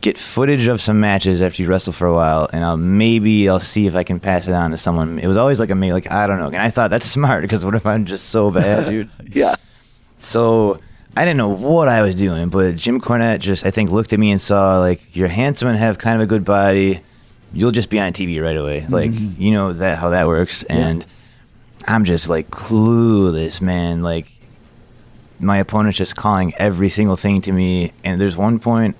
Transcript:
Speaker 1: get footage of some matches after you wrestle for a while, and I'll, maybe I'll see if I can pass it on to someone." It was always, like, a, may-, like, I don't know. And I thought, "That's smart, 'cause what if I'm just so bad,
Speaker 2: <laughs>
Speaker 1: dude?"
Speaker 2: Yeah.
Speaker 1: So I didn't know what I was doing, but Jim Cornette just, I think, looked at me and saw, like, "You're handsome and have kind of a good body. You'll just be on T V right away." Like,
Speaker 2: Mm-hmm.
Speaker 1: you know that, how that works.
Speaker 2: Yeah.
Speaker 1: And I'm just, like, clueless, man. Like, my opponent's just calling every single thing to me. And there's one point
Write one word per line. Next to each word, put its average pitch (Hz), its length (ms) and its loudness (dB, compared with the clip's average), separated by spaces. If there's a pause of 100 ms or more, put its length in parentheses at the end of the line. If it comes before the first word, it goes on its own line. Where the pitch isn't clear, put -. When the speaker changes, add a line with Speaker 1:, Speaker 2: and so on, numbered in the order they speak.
Speaker 1:
get - 160 -2
footage 135 500 0
of 117 140 0
some 107 180 2
matches 95 420 2
after 92 220 -2
you 85 60 -2
wrestle 92 240 0
for - 120 -4
a 87 80 2
while, 80 380 2
and 85 140 -4
I'll, 85 100 -2
maybe 104 720 2
I'll 92 140 2
see 104 260 -2
if 85 80 -2
I 90 80 0
can 87 160 -4
pass 92 300 -2
it 90 40 0
on 85 180 0
to 80 60 -6
someone." 82 420 -2
It 85 80 -4
was 95 100 2
always, 131 240 2
like, 110 80 -2
a, 95 60 0
may-, 95 180 0
like, 90 180 -4
I 101 160 0
don't 98 120 -2
know. 78 80 -4
And 73 100 -8
I 107 120 0
thought, 110 200 0
"That's 107 160 -2
smart, 131 440 0
'cause 98 140 -2
what 98 120 -2
if 110 100 -2
I'm 107 200 0
just 92 240 -10
so 104 220 2
bad, 95 340 0
Speaker 2:
<laughs> - 40 -6
Speaker 1:
dude?" 107 200 -6 (220)
Speaker 2:
Yeah. 139 240 2 (640)
Speaker 1:
So 113 580 2 (380)
I 139 100 2
didn't 170 120 2
know 117 120 0
what 139 380 2
I 117 140 2
was 98 140 2
doing, 87 340 0
but 92 260 2
Jim 117 240 -2
Cornette 117 400 0
just, 98 260 -4
I 95 60 0
think, 101 200 0
looked 107 200 0
at 104 80 2
me 107 120 4
and 98 100 0
saw, 98 380 2
like, 90 220 2 (140)
"You're 90 140 0
handsome 123 400 -2
and 113 80 0
have 107 220 0
kind 113 180 0
of 110 40 2
a 110 40 2
good 101 180 0
body. 98 560 2 (540)
You'll 117 180 0
just 113 180 -2
be 107 100 -2
on 95 120 0
T 92 140 -6
V 82 160 -4
right 80 160 -2
away." 73 320 -4
Like, 87 220 0
Speaker 2:
Mm-hmm. 104 300 -6
Speaker 1:
you 101 100 2
know 98 200 0
that, 82 280 -2
how 87 100 -2
that 87 180 2
works. 85 420 0
Speaker 2:
Yeah. - 100 -2
Speaker 1:
And 82 260 -2 (840)
I'm 110 160 2
just, 87 240 0
like, 80 240 -2
clueless, 107 1120 2
man. 87 400 -2
Like, 82 260 -4 (1120)
my 101 180 0
opponent's 107 400 0
just - 200 -4
calling 92 400 0
every 98 320 2
single 101 260 2
thing 98 280 0
to 98 100 -4
me. 92 380 0 (120)
And 90 160 -2
there's 98 180 0
one 110 220 0
point 113 400 0